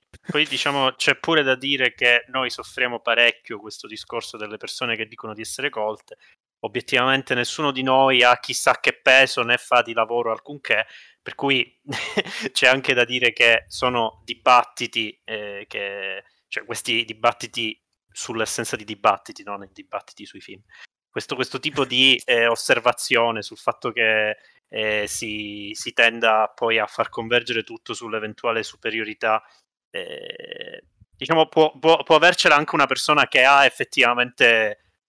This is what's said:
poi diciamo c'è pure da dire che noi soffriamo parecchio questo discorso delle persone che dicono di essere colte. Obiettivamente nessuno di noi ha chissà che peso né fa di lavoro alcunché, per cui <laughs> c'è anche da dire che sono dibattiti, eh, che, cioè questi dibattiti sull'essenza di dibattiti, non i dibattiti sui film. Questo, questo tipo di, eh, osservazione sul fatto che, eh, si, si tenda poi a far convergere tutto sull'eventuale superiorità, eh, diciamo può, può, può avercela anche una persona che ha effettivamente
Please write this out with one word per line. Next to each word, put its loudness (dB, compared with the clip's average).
poi -2
diciamo 0
c'è 0
pure 0
da 0
dire -2
che 2
noi -4
soffriamo -6
parecchio 0
questo -18
discorso -12
delle -12
persone -8
che -6
dicono -14
di -14
essere -8
colte. -8
Obiettivamente -2
nessuno -4
di -6
noi 4
ha 6
chissà -2
che -2
peso 4
né 0
fa 2
di -4
lavoro -2
alcunché, -4
per -16
cui -2
<laughs> -8
c'è 2
anche 2
da 2
dire 0
che 4
sono -4
dibattiti, 0
eh, -10
che, -10
cioè -8
questi -4
dibattiti -4
sull'essenza -6
di -14
dibattiti, -2
non -12
i -20
dibattiti -14
sui -20
film. -20
Questo, -8
questo -6
tipo -4
di, 4
eh, 2
osservazione 0
sul -14
fatto -6
che, 0
eh, -4
si, -10
si -12
tenda 2
poi 0
a -2
far -4
convergere -4
tutto -14
sull'eventuale -6
superiorità, -4
eh, -14
diciamo 0
può, 2
può, 4
può 4
avercela 6
anche 2
una 4
persona 2
che 4
ha 8
effettivamente 2